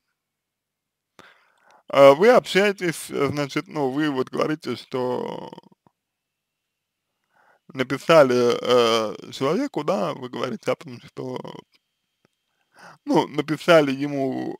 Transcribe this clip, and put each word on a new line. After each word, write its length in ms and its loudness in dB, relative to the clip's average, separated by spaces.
Э, 220 10
вы 160 4
общаетесь, 800 0
э, 180 -2
значит, 400 -6
ну, 220 -4
вы 220 -2
вот 180 -4
говорите, 460 -4
что 760 -8
написали, 600 4
э, 960 0
человеку, 520 -4
да, 320 -4
вы 140 -12
говорите 420 -8
о 40 -2
том, 260 -18
что, 380 -12
ну, 220 0
написали 640 2
ему, 680 -6